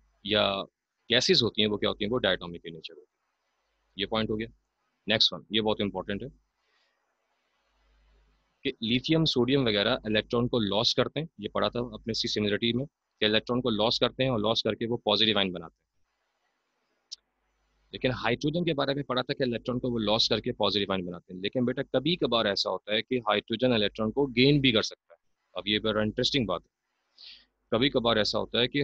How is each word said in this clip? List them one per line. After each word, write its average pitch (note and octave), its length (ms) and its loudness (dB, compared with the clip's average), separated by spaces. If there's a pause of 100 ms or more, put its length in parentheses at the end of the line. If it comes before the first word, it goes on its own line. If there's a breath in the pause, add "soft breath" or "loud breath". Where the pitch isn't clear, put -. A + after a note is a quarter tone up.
(240)
या G#2 200 2 (680)
gases B2+ 320 4
होती G#2+ 200 0
हैं G#2+ 60 4
वो G#2 80 -2
क्या G2+ 140 -2
होती G2 140 -6
हैं, G#2 60 -2
वो B2+ 100 -2
डायटॉमिक F2 420 -2
in E2+ 120 -14
nature D#2+ 200 -18
होती D2+ 80 -20
हैं। - 960 -20
ये F#2+ 100 -4
पॉइंट A2 240 0
हो A2 60 -2
गया। A2+ 120 -6 (580)
Next A2 260 2
one, E2+ 200 -12
ये G#2+ 80 2
बहुत G#2+ 200 0
इंपॉर्टेंट G2+ 420 -4
है A#2+ 60 -10 (2250)
कि C#3 80 -2 (100)
lithium, C3 440 2
sodium C3 420 2
वगैरह G#2 380 2
electron G#2+ 420 0
को B2+ 120 0
loss G#2 340 2
करते B2+ 260 0
हैं, D#3+ 80 -6 (120)
ये G2+ 80 -6
पढ़ा G2+ 220 0
था A#2+ 100 -4 (140)
अपने A2 200 -6
सी - 140 -4
similarity G#2+ 440 0
में B2+ 140 -4
कि - 400 -4
electron A2 340 0
को B2 120 0
loss G#2+ 260 0
करते B2+ 260 0
हैं C3 60 2
और A2+ 100 0
loss A2 220 0
करके A2+ 240 -2
वो A#2+ 180 -2
positive G#2+ 340 2
ion F#2+ 140 0
बनाते F2 220 -12
हैं। - 60 -20 (2000)
लेकिन B2+ 240 0
hydrogen C3 480 0
के E3 100 0
बारे C#3 200 0
में C#3+ 100 -4
पढ़ा B2+ 180 0
था C#3 120 -6
कि C#3 100 -2
electron A#2+ 340 -2
को B2+ 120 -2
वो A#2 100 -2
loss G#2+ 280 2
करके A#2 260 -2
positive G2+ 380 0
ion F#2+ 140 -2
बनाते F2 280 -12
हैं, F#2 60 -12
लेकिन A2 240 -2
बेटा B2+ 180 -2 (120)
कभी C#3 220 0
कभार A#2 320 0
ऐसा G2+ 220 -2
होता G2 240 -4
है A2 80 0
कि B2+ 160 -2 (100)
hydrogen A2 440 2
electron A2 380 0
को C#3 240 0
gain C#3 260 6
भी C3 120 4
कर G#2 100 4
सकता - 320 -14
है। - 60 -20 (340)
अब F#2 140 -6
ये G#2+ 120 2
बड़ा G#2+ 220 0
interesting A#2 440 0
बात F2 160 -4
है, - 80 -20 (1000 loud breath)
कभी A#2+ 180 2
कभार A#2 280 2
ऐसा G#2 200 0
होता G#2 220 -2
है B2 80 2
कि C#3+ 160 -2